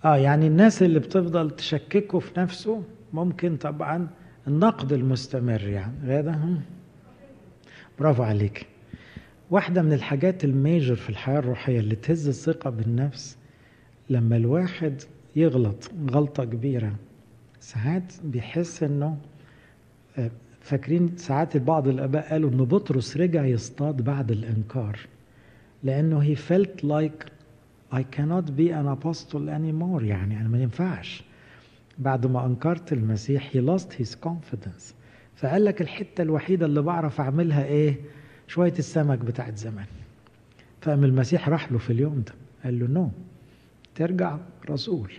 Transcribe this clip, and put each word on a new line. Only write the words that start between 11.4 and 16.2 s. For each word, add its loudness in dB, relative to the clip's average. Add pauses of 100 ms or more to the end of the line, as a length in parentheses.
اللي 0
تهز -2
الثقة -2
بالنفس -4 (720)
لما 4
الواحد 0 (340)
يغلط 2 (200)
غلطة 0